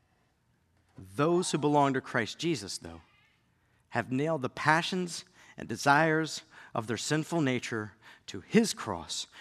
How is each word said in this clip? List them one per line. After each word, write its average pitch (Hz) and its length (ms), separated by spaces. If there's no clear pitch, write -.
"Those 143 540
who 170 60
belong 143 360
to 127 80
Christ - 380
Jesus, 127 380
though, 82 240
have 117 200
nailed 147 300
the 123 80
passions 170 760
and - 140
desires 156 720
of 113 140
their 110 100
sinful 156 420
nature 120 540
to 98 140
his 214 320
cross - 540